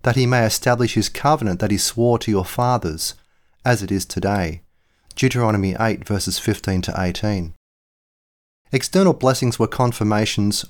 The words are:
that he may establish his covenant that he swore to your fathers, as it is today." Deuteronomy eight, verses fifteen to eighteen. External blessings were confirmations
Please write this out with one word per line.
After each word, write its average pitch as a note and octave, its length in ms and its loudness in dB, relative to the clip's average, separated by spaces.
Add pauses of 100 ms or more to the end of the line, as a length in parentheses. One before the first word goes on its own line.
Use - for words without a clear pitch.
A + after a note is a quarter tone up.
that B2 120 2
he B2+ 120 2
may B2 180 4
establish A#2+ 480 2
his A2 160 0
covenant A#2+ 520 0
that G#2 100 0
he G2 80 0
swore A#2 400 2
to - 100 -4
your F#2+ 160 2
fathers, B2 680 -2 (500)
as A#2+ 160 2
it G2 100 -6
is G2 140 0
today." F2+ 560 -2 (540)
Deuteronomy A2 640 0
eight, A2 280 -2
verses F#2+ 300 -2
fifteen G2 460 -2
to - 180 -6
eighteen. F2+ 540 -4 (1160)
External F3 420 2
blessings B2+ 440 0
were A2+ 100 2
confirmations G#2+ 1040 0